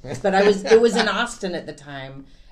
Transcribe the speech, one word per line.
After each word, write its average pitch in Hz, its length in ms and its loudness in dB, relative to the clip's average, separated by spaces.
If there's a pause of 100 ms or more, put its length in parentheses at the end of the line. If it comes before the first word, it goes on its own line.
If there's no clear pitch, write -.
(220)
But 190 120 0
I 196 80 4
was, 202 220 2
it 220 160 6
was 226 160 4
in 220 120 0
Austin 202 460 -6
at 156 120 -10
the 156 60 -12
time, 139 540 -16 (260)